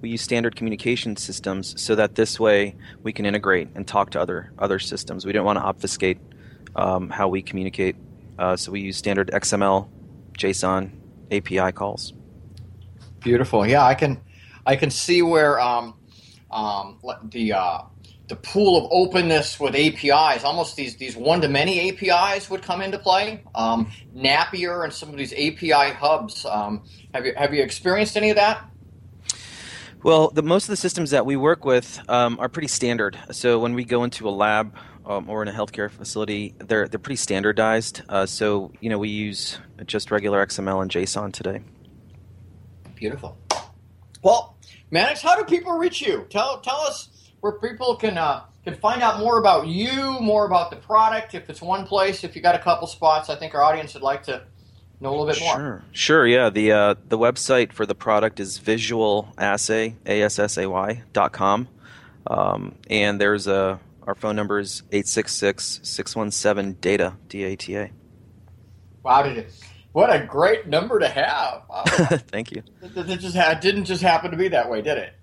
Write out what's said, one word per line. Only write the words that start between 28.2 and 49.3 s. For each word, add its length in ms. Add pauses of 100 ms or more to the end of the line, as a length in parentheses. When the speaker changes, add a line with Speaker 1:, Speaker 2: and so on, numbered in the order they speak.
Speaker 2:
of 60
that? 280 (1400)
Speaker 1:
Well, 280
the, 120
most 220
of 40
the 80
systems 340
that 160
we 100
work 280
with, 440
um, 320
are 80
pretty 200
standard. 500 (120)
So 280
when 160
we 100
go 200
into 240
a 20
lab, 440 (320)
um, 220
or 140
in 60
a 40
healthcare 380
facility, 680
they're, 300
they're 100
pretty 180
standardized. 920
Uh, 160
so, 560
you 80
know, 100
we 120
use 480 (260)
just 260
regular 300
X 180
M 80
L 140
and 100
json 400
today. 300 (1300)
Speaker 2:
Beautiful. 420 (840)
Well, 340 (340)
Mannix, 300
how 160
do 80
people 280
reach 280
you? 300
Tell, 300
tell 200
us 300 (300)
where 120
people 440
can, 200
uh, 280 (180)
can 140
find 260
out 160
more 200